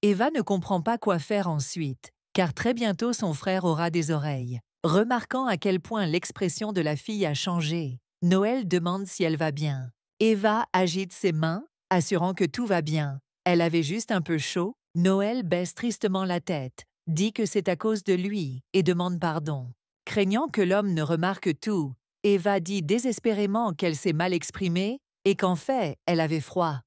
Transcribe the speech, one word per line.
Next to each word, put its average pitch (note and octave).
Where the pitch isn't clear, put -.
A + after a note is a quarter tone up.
Eva G#3
ne D4
comprend F#3
pas A3+
quoi F#3+
faire G3
ensuite, D3
car F3
très A#3+
bientôt A#3
son F3
frère F#3
aura E3
des E3
oreilles. C3+
Remarquant A#3
à G#3
quel F#3+
point G#3
l'expression F3+
de F#3
la D3+
fille G3
a D3+
changé, D#3
Noël G3
demande F3+
si -
elle D#3+
va D#3
bien. C#3
Eva A3
agite F#3
ses F#3+
mains, E3
assurant F3+
que F#3+
tout A#3+
va F#3
bien. D3
Elle F3
avait E3
juste G3
un F#3+
peu E3
chaud. F3+
Noël G3
baisse F3
tristement G3+
la F3+
tête, C#3
dit F3+
que A3
c'est F#3+
à F3+
cause A3
de G3
lui F3+
et F#3+
demande F3
pardon. D3+
Craignant G#3
que A3
l'homme G3
ne D#3+
remarque E3+
tout, E3
Eva G3+
dit F#3+
désespérément G#3+
qu'elle E3
s'est E3
mal F3
exprimée F#3
et G3
qu'en F3+
fait, G3
elle F3
avait D#3+
froid. D#3